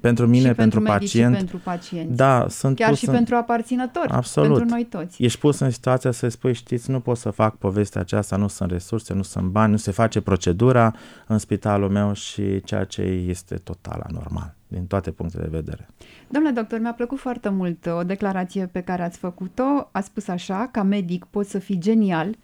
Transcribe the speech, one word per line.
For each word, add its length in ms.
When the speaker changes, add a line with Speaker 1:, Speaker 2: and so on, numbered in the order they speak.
Speaker 1:
Pentru 260
mine, 200
Speaker 2:
Și 60
Speaker 1:
pentru 260
Speaker 2:
pentru 0
medici, 300
și 80
Speaker 1:
pacient. 180
Speaker 2:
pentru 220
pacienți. 580
Speaker 1:
Da, 340
sunt 260
Speaker 2:
Chiar 140
Speaker 1:
pus 80
Speaker 2:
și 100
Speaker 1:
în 60
Speaker 2:
pentru 220
aparținători, 760
Speaker 1:
Absolut. 480
Speaker 2:
pentru 120
noi 160
toți. 380
Speaker 1:
Ești 160
pus 200
în 120
situația 400
să 160
spui, 260
„Știți, 380
nu 80
pot 180
să 120
fac 280
povestea 440
aceasta, 340
nu 120
sunt 240
resurse, 420
nu 100
sunt 260
bani, 220
nu 60
se 140
face 300
procedura 760
în 100
spitalul 520
meu”, 240
și 500
ceea 200
ce 180
este 540
total 520
anormal, 480
din 180
toate 260
punctele 320
de 80
vedere. 360
Speaker 2:
Domnule 260
doctor, 260
mi-a 140
plăcut 260
foarte 300
mult 360
o 180
declarație 600
pe 160
care 220
ați 140
făcut-o. 720
A 100
spus 260
așa: 440
„Ca 120
medic 460
poți 200
să 100
fii 180
genial, 680